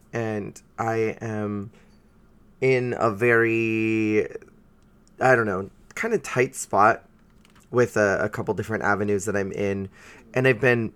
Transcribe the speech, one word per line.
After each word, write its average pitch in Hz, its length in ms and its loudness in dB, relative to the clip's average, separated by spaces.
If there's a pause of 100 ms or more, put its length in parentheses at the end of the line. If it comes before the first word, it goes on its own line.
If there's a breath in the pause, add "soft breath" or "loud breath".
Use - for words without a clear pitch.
(120)
and 107 480 -6 (200)
I 113 400 -2
am 104 500 -6 (880 soft breath)
in 127 380 2
a 113 140 2
very, 110 1120 2 (960)
I 127 160 4
don't 113 100 2
know, 95 240 -4 (240)
kind 226 180 -6
of 202 100 -2
tight - 320 -2
spot - 540 2 (640)
with 123 260 2
a, 101 240 4
a 107 80 -2
couple 107 240 -6
different 104 320 -4
avenues 101 400 0
that 104 100 -4
I'm 98 160 -2
in, 98 380 -4 (460 loud breath)
and 127 120 2
I've 120 140 2
been 120 360 0